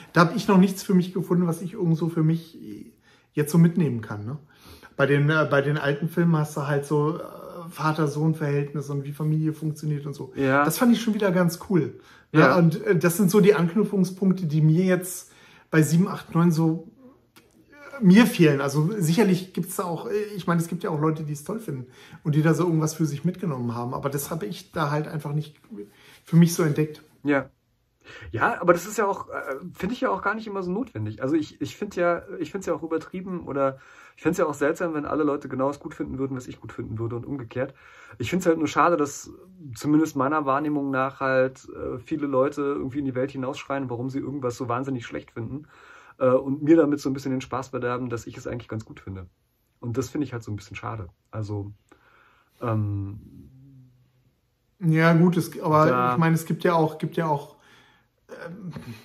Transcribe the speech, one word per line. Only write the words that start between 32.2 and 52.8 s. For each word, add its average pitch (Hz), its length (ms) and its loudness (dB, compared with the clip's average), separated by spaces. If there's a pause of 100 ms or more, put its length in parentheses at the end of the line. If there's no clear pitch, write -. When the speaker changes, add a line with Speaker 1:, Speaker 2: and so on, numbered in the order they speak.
Speaker 2:
ich 156 120 -8
find's 196 140 -8
ja 175 80 -2
auch 147 80 -6
übertrieben 165 640 -6
oder 135 340 -2 (360)
ich - 80 -12
find's 175 160 0
ja 170 60 2
auch 151 80 -2
seltsam, 170 400 -2
wenn 147 120 -4
alle 151 180 -2
Leute 143 260 -2
genau 131 180 -2
das 143 140 -6
gut 156 120 -12
finden 147 240 -8
würden, 135 200 -4
was 127 100 -12
ich 117 140 -16
gut 113 100 -16
finden 113 280 -10
würde 117 180 -6
und 120 80 -10
umgekehrt. 127 480 -8 (440)
Ich - 120 -6
find's 180 160 -2
halt 165 140 4
nur 151 100 0
schade, 165 260 2
dass 147 340 -4 (460)
zumindest 151 400 2
meiner 143 300 0
Wahrnehmung 143 440 0
nach 131 300 -2
halt, 131 560 0
äh, 131 240 -6
viele 147 280 -4
Leute 139 340 2
irgendwie 139 380 -4
in 143 60 -4
die 127 80 -4
Welt 131 180 -2
hinausschreien, 135 580 -6
warum 123 200 -6
sie 135 100 -6
irgendwas 131 360 -4
so 127 140 -6
wahnsinnig 127 360 -4
schlecht - 260 -12
finden, 127 360 -10 (500)
äh, 131 120 2
und 135 340 0
mir 160 140 6
damit 147 240 2
so 139 80 -4
ein 135 40 -2
bisschen 135 200 -6
den 127 80 -4
Spaß 127 280 -8
verderben, 123 400 -6
dass 117 160 -8
ich 120 120 -16
es 120 100 -14
eigentlich 120 220 -10
ganz 110 160 -10
gut - 160 -18
finde. 95 260 -12 (540)
Und 120 160 -6
das 135 120 -2
finde 151 160 -4
ich 135 60 -8
halt 117 120 -10
so 107 80 -12
ein 104 40 -6
bisschen - 220 -14
schade. 110 320 -10 (200)
Also, 104 440 -8 (880)
ähm, 104 580 -4 (1600)